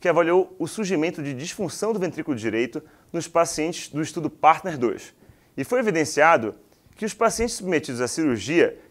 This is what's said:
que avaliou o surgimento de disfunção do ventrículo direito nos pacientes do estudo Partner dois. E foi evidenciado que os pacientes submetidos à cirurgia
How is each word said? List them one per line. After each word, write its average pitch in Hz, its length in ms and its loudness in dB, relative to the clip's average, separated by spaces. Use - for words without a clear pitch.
que 185 80 -2
avaliou 175 500 4
o 160 80 -4
surgimento 175 560 -4
de 139 100 -6
disfunção 180 600 -6
do 220 60 -4
ventrículo 156 380 -4
direito 113 460 -2
nos 170 160 -6
pacientes 165 600 0
do 147 140 -6
estudo 156 260 -6
Partner 160 480 2
dois. 120 380 -2
E 135 80 -4
foi 247 140 0
evidenciado 160 760 4
que - 120 -10
os 202 80 -6
pacientes 226 420 0
submetidos 147 440 -2
à 123 60 0
cirurgia 131 720 2